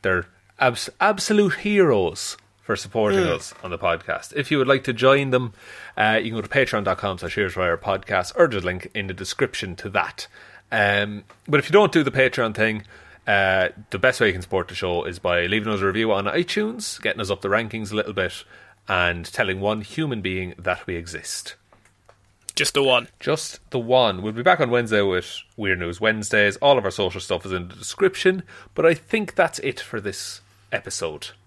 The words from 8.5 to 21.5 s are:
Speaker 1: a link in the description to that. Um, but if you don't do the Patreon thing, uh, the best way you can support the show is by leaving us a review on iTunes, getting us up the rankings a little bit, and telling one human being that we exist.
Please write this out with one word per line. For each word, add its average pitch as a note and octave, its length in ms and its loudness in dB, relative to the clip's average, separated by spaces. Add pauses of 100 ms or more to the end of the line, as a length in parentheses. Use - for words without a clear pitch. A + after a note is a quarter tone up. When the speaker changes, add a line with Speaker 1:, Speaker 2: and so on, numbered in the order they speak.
Speaker 1:
a - 20 -4
link F2+ 280 -4
in G2+ 140 -6
the F#2+ 60 -8
description F#2+ 640 -4
to - 140 -10
that. - 360 -4 (420)
Um, G#2 540 0 (240)
but C#3+ 140 4
if - 80 -8
you - 20 -2
don't G3+ 220 6
do D#3+ 100 6
the C3 80 0
Patreon B2 420 2
thing, A2 300 0 (420)
uh, F#2+ 440 4 (220)
the G2 80 -4
best B2+ 200 4
way A2+ 80 6
you F#2+ 60 4
can F2+ 80 -4
support F#2 260 -2
the F2+ 80 -14
show F2 300 -2
is F2 120 -8
by F2 280 0
leaving G#2+ 260 -2
us G2+ 80 -2
a F#2+ 60 0
review A2 260 2
on G2 140 0
iTunes, G#3+ 760 -4
getting - 200 -2
us G2 100 -4
up G2 80 -2
the - 80 -6
rankings G#2+ 460 -2
a - 20 -4
little G#2 160 -2
bit, F#2+ 320 -4 (460)
and F2 420 0
telling F#2+ 300 -2
one G#2+ 180 0
human B2+ 400 -6
being F#2 380 -6
that F2+ 300 -4
we F2+ 100 -4
exist. - 580 -10 (1000)